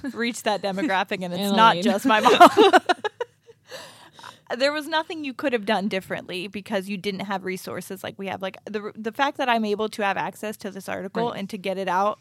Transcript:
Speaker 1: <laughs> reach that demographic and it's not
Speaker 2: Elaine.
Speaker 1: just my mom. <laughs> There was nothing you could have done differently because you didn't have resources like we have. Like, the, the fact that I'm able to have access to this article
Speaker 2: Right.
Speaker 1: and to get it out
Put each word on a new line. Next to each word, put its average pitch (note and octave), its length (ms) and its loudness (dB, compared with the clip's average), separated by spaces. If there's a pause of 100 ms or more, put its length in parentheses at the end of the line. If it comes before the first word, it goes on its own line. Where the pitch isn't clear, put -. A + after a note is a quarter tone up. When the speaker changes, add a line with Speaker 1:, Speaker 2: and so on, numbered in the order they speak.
Speaker 1:
<laughs> C4+ 100 -8
reach A#3 300 -4
that G3+ 180 0
demographic G3 640 -2
and F3 100 -6
it's G3+ 220 0
not A3 200 8
Speaker 2:
Elaine. F3 80 -2
Speaker 1:
just G3+ 220 0
my G#3+ 140 4
mom. D#4 580 8
<laughs> - 40 8 (1800)
There C#4 140 2
was D4 160 -6
nothing D#4+ 380 -4
you C4 80 -6
could C#4+ 180 -2
have A3 140 -2
done G3+ 240 0
differently F3+ 580 -6
because G3 400 -6
you G3+ 80 -6
didn't F#3+ 240 -6
have G3 240 -6
resources F#3 580 -10
like - 160 -10
we G3 100 -10
have. F#3+ 140 -8
Like, F#3+ 220 -8
the, G#3 320 -10
the A3 160 -8
fact C#4+ 280 -2
that C4 100 -2
I'm A3+ 160 0
able G#3 240 -2
to G#3+ 140 -6
have G3 120 0
access E3 420 -6
to G3 140 -10
this G3 160 -14
article G3 440 -6
Speaker 2:
Right. - 80 -10
Speaker 1:
and G3 100 -8
to A3 80 -10
get F#3 200 -6
it F#3+ 120 -4
out G3 320 0